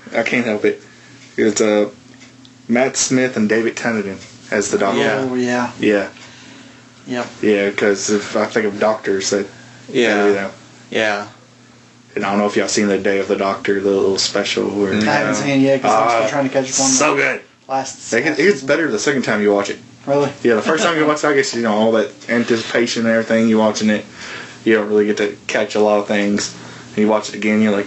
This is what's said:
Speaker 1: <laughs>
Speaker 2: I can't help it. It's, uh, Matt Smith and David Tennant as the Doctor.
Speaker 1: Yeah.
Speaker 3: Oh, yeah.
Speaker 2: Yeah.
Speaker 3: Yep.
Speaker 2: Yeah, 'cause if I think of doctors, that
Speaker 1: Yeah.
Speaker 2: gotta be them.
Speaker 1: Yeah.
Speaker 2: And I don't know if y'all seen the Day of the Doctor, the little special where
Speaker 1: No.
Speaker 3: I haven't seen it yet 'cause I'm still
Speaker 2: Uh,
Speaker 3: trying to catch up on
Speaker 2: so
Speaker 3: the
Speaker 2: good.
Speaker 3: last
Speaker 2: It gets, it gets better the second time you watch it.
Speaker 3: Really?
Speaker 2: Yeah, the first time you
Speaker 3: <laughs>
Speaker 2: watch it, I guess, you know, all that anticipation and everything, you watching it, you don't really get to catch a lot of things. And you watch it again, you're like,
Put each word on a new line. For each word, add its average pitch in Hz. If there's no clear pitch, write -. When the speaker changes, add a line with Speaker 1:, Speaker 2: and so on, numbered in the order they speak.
Speaker 1:
<laughs> -
Speaker 2:
I 117
can't 120
help 104
it. -
It's, 107
uh, 104
Matt 127
Smith 127
and 107
David 113
Tennant 110
as 104
the 101
Doctor. 101
Speaker 1:
Yeah. 131
Speaker 3:
Oh, 127
yeah. 123
Speaker 2:
Yeah. 104
Speaker 3:
Yep. 123
Speaker 2:
Yeah, 101
'cause 101
if 104
I 107
think 107
of 101
doctors, 104
that 101
Speaker 1:
Yeah. 120
Speaker 2:
gotta 104
be 101
them. 98
Speaker 1:
Yeah. 104
Speaker 2:
And 104
I 98
don't 101
know 104
if 104
y'all 98
seen 104
the 98
Day 98
of 95
the 98
Doctor, 98
the 98
little 95
special 101
where 98
Speaker 1:
No. 107
Speaker 3:
I 104
haven't 107
seen 143
it 139
yet 135
'cause 104
I'm 110
still 113
Speaker 2:
Uh, 107
Speaker 3:
trying 139
to -
catch 135
up -
on 135
Speaker 2:
so 139
Speaker 3:
the 139
Speaker 2:
good. 127
Speaker 3:
last -
Speaker 2:
It 123
gets, 151
it 156
gets 196
better 147
the 107
second 139
time 110
you 104
watch 101
it. -
Speaker 3:
Really? 139
Speaker 2:
Yeah, 120
the 104
first 156
time 170
you 156
Speaker 3:
<laughs> -
Speaker 2:
watch 151
it, 147
I 147
guess, 135
you 117
know, 113
all 110
that 107
anticipation 120
and 113
everything, 113
you 110
watching 107
it, 104
you 113
don't 104
really 104
get 104
to 101
catch 110
a 104
lot 104
of 101
things. 101
And -
you 107
watch 107
it 107
again, 107
you're 107
like, 101